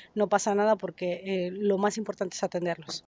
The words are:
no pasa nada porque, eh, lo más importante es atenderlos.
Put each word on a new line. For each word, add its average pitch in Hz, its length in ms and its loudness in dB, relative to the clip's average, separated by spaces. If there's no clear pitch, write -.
no 208 140 2
pasa 202 260 2
nada 208 220 4
porque, 180 480 -4
eh, 190 260 -2
lo 202 280 2
más 202 180 0
importante 196 400 -6
es - 60 -6
atenderlos. 170 600 -4